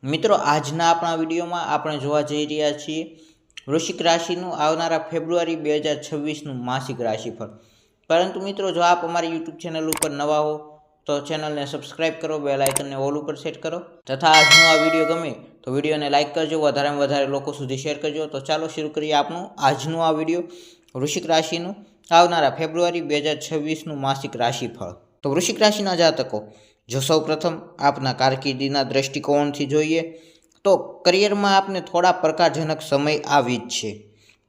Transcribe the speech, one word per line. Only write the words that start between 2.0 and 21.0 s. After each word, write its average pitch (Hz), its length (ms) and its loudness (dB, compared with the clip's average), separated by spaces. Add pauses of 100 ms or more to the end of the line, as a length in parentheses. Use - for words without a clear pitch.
જઈ 147 260 -2
રહ્યા 151 260 -2
છીએ 156 460 -8 (500)
વૃશ્ચિક 160 340 -2
રાશિનું 170 520 0
આવનારા 160 440 0 (120)
ફેબ્રુઆરી 165 460 -2
બે 151 200 0
હજાર 151 260 -2
છવ્વીસનું 147 640 -8
માસિક 127 360 -6
રાશિફળ. 113 460 -4 (640)
પરંતુ 175 320 0
મિત્રો, 196 300 -4
જો 165 100 -2
આપ 175 240 4
અમારી 165 240 -2
YouTube 165 340 -8
ચેનલ 160 260 -4
ઉપર 160 220 0
નવા 147 280 -2
હો 151 420 -4 (260)
તો 147 140 -2
ચેનલને 151 460 -6
સબસ્ક્રાઇબ 156 540 -6
કરો, 156 180 -4
બેલ 139 240 0
આઇકનને 139 320 2
all 139 240 -2
ઉપર 151 160 -6
સેટ 156 280 -10
કરો 165 160 -6
તથા 160 500 -2
આજનો 156 400 10
આ 156 140 6
વીડિયો 160 220 2
ગમે 165 300 -2 (280)
તો 127 100 -8
વીડિયોને 147 380 -2
લાઈક 143 240 2
કરજો, 160 260 0
વધારેમાં 143 380 2
વધારે 143 280 2
લોકો 139 260 -4
સુધી 135 240 -6
શેર 143 220 -4
કરજો. 151 280 -4
તો 139 140 -8
ચાલો 156 260 -2
શરૂ 156 220 -6
કરીએ 151 240 -4
આપણું 151 460 0
આજનું 143 480 0
આ 160 40 4
વીડિયો, 160 320 0 (520)
વૃશ્ચિક 147 320 -4